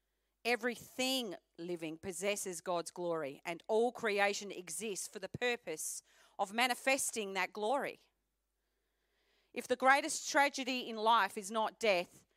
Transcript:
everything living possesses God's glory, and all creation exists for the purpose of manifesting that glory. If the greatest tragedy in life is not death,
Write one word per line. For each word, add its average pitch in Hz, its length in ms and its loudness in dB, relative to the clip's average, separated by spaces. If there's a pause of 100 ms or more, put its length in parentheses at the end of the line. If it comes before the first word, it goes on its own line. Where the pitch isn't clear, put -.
(440)
everything 240 920 0 (220)
living 165 440 -6
possesses 196 600 -4
God's 175 300 -2
glory, 160 540 -4
and 170 220 -6
all 233 260 4
creation 202 580 0
exists 180 560 -8
for - 120 -12
the 180 100 -10
purpose - 720 -4 (360)
of 196 160 -2
manifesting 240 800 0
that 185 200 0
glory. 214 460 -2 (1500)
If - 160 -6
the 247 80 0
greatest 277 520 4
tragedy 262 600 2
in 226 80 -6
life 220 400 4
is 196 120 -6
not 220 300 -2
death, 185 400 2 (180)